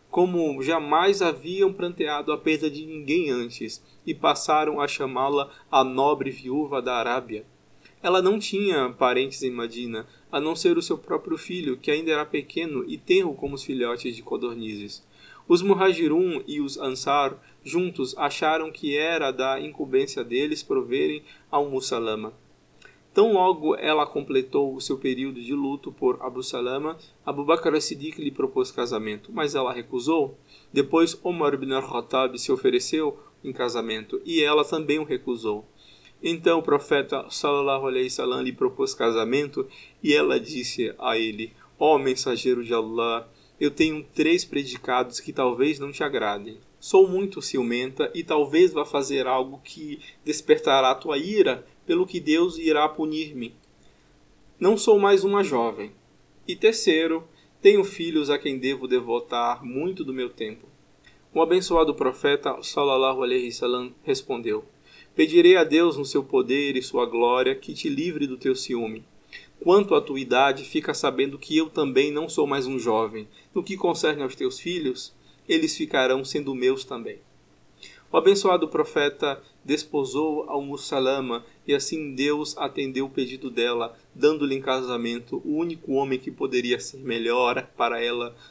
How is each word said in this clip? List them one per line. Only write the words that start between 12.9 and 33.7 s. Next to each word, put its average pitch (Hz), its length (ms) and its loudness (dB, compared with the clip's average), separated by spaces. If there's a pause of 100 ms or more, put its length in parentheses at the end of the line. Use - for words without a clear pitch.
tenro 180 380 2
como 139 220 -8
os 139 80 -12
filhotes 120 500 -4
de 113 80 -16
codornizes. 117 840 -8 (420)
Os 175 120 6
Muhajirun 180 840 2
e 147 140 -6
os 139 180 -6
Ansar, 135 600 -2 (240)
juntos, 170 540 -4
acharam 156 540 -2
que 143 260 -4
era 156 340 0
da 135 300 -2
incumbência 135 640 -2
deles 143 380 -2
proverem 143 600 -2 (280)
a 147 80 0
Umu 139 240 -2
Salama. 110 500 -4 (840)
Tão 220 180 8
logo 180 440 4
ela 151 300 0
completou 139 680 -2
o 135 60 -12
seu 135 180 -4
período 131 420 -4
de 120 140 -6
luto 139 360 -4
por 123 300 0
Abu 127 220 -8
Salama, 135 560 -4 (260)
Abu 143 220 -4
Bakr 165 280 2
as-Siddiq 147 460 -6
lhe 147 100 -4
propôs 131 400 -2
casamento, 110 600 -6
mas 147 220 -2
ela 127 180 -2
recusou. 131 640 -2 (340)
Depois, 160 540 2
Omar 165 300 0
ibn 135 180 -6
al-Khattab 131 640 -2
se - 140 -2
ofereceu 135 640 0 (240)
em 131 120 -10
casamento, 113 680 -4